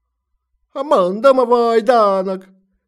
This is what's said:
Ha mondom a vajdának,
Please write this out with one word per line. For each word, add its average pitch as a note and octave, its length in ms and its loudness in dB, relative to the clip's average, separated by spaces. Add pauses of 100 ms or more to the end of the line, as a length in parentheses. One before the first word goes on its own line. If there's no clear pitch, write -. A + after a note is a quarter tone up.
(680)
Ha C#4 140 -10
mondom A#3+ 540 0
a B3+ 80 2
vajdának, A3+ 1000 0 (400)